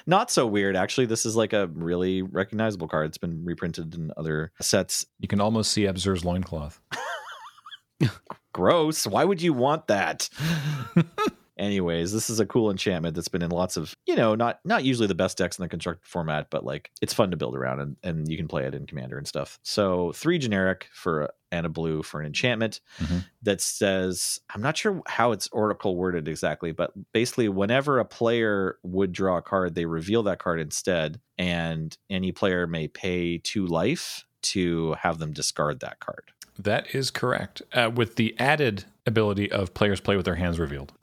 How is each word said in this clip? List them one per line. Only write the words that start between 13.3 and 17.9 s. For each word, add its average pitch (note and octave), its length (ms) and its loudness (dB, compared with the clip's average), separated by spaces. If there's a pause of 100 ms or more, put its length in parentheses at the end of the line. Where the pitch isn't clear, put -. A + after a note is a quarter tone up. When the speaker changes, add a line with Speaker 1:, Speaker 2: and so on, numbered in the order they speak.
Speaker 1:
in E2+ 80 -2
lots F2+ 260 0
of, D#2 160 -6 (140)
you F4+ 80 0
know, A2 220 4
not, A#2 280 0
not G3 200 0
usually A#2+ 240 2
the F#2+ 80 2
best F#2 200 0
decks F2 220 -2
in F#2 60 -6
the E2 40 -4
constructed E2+ 400 -6
format, D#2 420 -4
but, - 140 -4
like, C#2 280 -8 (100)
it's - 100 0
fun G2 200 4
to E2+ 40 -2
build C2+ 200 -2
around, C2 240 -2
and, C#2+ 240 -6